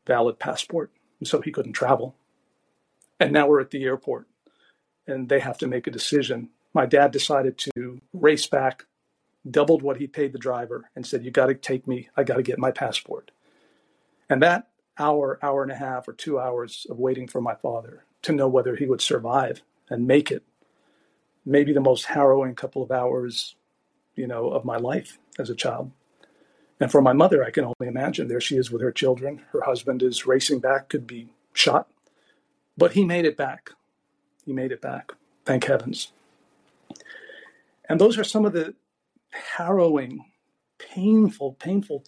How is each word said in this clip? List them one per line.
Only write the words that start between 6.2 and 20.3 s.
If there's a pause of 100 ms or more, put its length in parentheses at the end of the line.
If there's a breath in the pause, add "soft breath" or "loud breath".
My
dad
decided
to (120)
race
back, (640)
doubled
what
he
paid
the
driver,
and
said,
"You
gotta
take
me,
I
gotta
get
my
passport." (1000)
And
that (280)
hour,
hour
and
a
half
or
two
hours
of
waiting
for
my
father (180)
to
know
whether
he
would
survive (280)
and
make